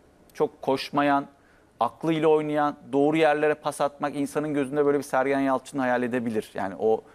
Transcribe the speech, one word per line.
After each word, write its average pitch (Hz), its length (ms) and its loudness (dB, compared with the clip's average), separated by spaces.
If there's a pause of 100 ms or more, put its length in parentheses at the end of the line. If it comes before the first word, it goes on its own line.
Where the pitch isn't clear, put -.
(340)
Çok - 280 -4
koşmayan, 143 640 0 (540)
aklıyla 156 480 0
oynayan, 151 480 2 (180)
doğru 147 240 2
yerlere 151 360 4
pas 147 280 -4
atmak 143 340 -4
insanın 147 380 -4
gözünde 143 320 0
böyle 143 120 2
bir 135 60 -2
Sergen 135 360 0
Yalçın 135 400 -2
hayal 123 240 0
edebilir. 117 500 -4
Yani 98 260 -6
o, 110 220 2 (140)